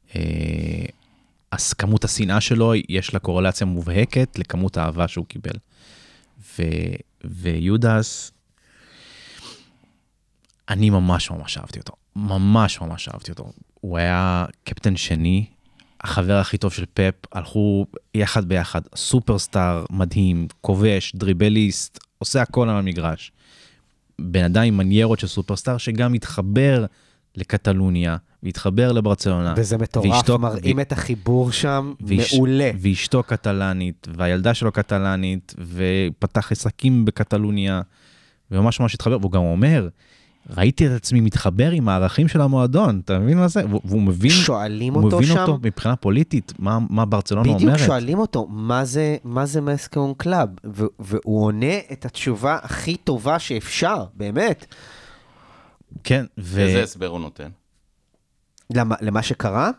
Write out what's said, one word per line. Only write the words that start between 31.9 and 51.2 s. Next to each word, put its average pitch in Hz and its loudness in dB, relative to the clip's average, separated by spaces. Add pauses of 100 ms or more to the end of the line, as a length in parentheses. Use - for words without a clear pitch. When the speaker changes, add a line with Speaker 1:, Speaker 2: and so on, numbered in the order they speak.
Speaker 1:
ואש-, 101 2
Speaker 2:
מעולה. 131 4 (100)
Speaker 1:
ואשתו 98 0
קטלנית, 95 -4
והילדה 92 2
שלו 113 0
קטלנית, 95 -2 (200)
ופתח 92 0
עסקים 120 0
בקטלוניה, 104 0 (720)
וממש 101 2
ממש 120 2
התחבר, 117 0
והוא 95 0
גם 92 4
אומר, 95 2 (680)
"ראיתי 117 4
את 135 2
עצמי 123 2
מתחבר 110 2
עם 151 2
הערכים 95 2
של 160 2
המועדון", 135 2
אתה 95 0
מבין 127 4
מה 180 4
זה? 190 0
והוא, 104 0
והוא 101 2
מבין, 95 4
Speaker 2:
שואלים 123 0
Speaker 1:
הוא 107 4
Speaker 2:
אותו 104 6
Speaker 1:
מבין 131 4
Speaker 2:
שם. 190 4
Speaker 1:
אותו 185 2
מבחינה 113 -2
פוליטית, 123 0
מה, 104 0 (120)
מה 110 2
ברצלונה 104 0 (120)
Speaker 2:
בדיוק - 2
Speaker 1:
אומרת. 147 6
Speaker 2:
שואלים 135 0
אותו, 143 -2
"מה 113 -2
זה, 151 -2
מה 123 -2
זה 147 -2
מסקאון 143 -2
קלאב?" 175 0 (160)
ו-, 104 -4 (140)
והוא 107 0